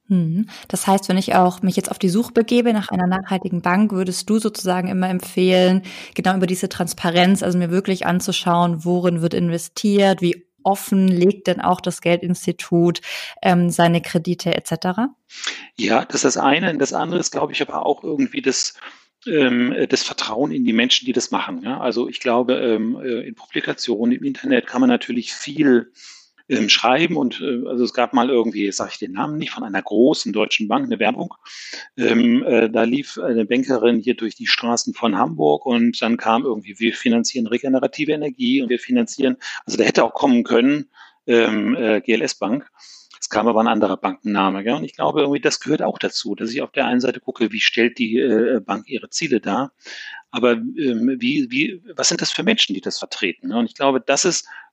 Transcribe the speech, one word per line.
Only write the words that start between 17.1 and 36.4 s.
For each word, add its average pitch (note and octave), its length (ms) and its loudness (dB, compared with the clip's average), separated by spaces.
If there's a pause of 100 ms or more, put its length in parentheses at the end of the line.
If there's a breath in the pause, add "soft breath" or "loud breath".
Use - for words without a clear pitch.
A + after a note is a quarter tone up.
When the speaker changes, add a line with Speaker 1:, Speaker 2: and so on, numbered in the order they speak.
Speaker 2:
ist, - 100 -4
glaube D3 220 -4
ich, D3+ 100 -4
aber - 240 -4
auch - 160 0
irgendwie C#3 400 -2
das, - 320 -2 (520 loud breath)
ähm, B2+ 460 2
äh, - 140 0
das - 160 0
Vertrauen B2 500 -4
in C3 120 -2
die A2+ 80 2
Menschen, A#2+ 340 2
die B2+ 60 -2
das A#2+ 180 -2
machen. F2+ 320 -4
Ja? B2 180 -6
Also A#2+ 280 -2
ich - 120 -10
glaube, B2 340 2
ähm, A2+ 480 0
äh, B2 260 -6
in A2+ 60 -14
Publikationen, A#2+ 840 -2
im - 80 -10
Internet C3 420 -2
kann B2 140 -4
man B2+ 80 4
natürlich A#2+ 460 -2
viel, C#3+ 580 2 (540 loud breath)
ähm, A2 220 0
schreiben D#3 480 2
und, B2+ 240 -2
äh, C3+ 260 -4
also B2 180 0
es A2 100 -4
gab A#2+ 180 0
mal B2+ 160 2
irgendwie, G#2+ 420 0
sag G2 200 -6
ich - 80 -14
den F2+ 140 -8
Namen D3+ 260 -6
nicht, D#3 140 -8
von - 120 -10
einer F#2+ 160 -4
großen A2+ 540 2
deutschen G#2+ 340 0
Bank C3 160 0
eine A2+ 140 -4
Werbung. A2+ 340 -2 (640 loud breath)
Ähm, A#2 460 4
äh, A2+ 260 4
da A2 140 2
lief B2+ 340 -2
eine A#2 300 0
Bankerin A#2+ 520 2
hier A2+ 160 0
durch A2 200 -6
die A2+ 120 -10
Straßen - 460 -2
von G2 240 -2
Hamburg D3 480 2
und A#2 380 0
dann A2+ 160 0
kam A2+ 260 0